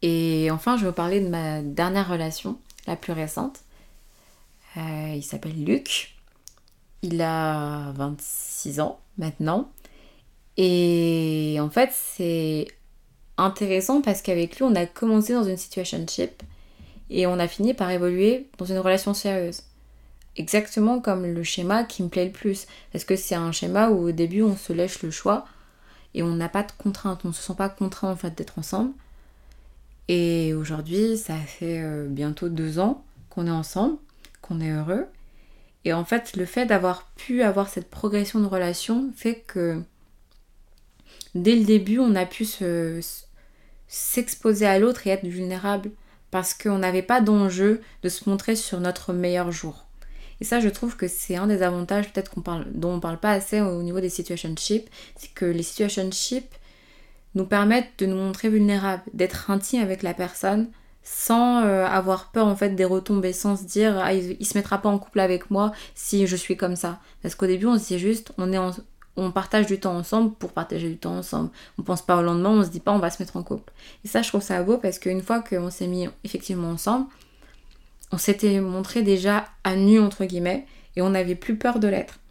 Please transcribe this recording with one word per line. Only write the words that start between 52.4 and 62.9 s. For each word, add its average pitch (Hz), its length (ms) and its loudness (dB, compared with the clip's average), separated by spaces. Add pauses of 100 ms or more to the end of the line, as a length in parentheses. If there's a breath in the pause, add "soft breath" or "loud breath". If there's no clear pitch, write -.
parle, 165 320 -4
dont 170 200 -2
on 175 60 -2
parle 165 180 -6
pas 208 140 2
assez 202 280 0
au 180 220 0
niveau 175 180 -2
des 185 80 -2
situationships, 175 840 -4 (260 loud breath)
c'est - 160 -20
que - 140 -2
les 170 160 0
situationships 202 920 -4 (800 soft breath)
nous 190 120 0
permettent 214 520 2
de 196 60 0
nous 190 120 0
montrer 190 340 -2
vulnérables, 202 520 4 (120)
d'être - 360 -2
intimes 196 300 2
avec 190 220 0
la 180 100 -2
personne 190 560 0 (340 soft breath)
sans, 240 600 4
euh, 190 220 4
avoir 190 440 0
peur 226 160 4
en 202 80 4
fait 196 220 0
des 185 80 4
retombées, 185 480 2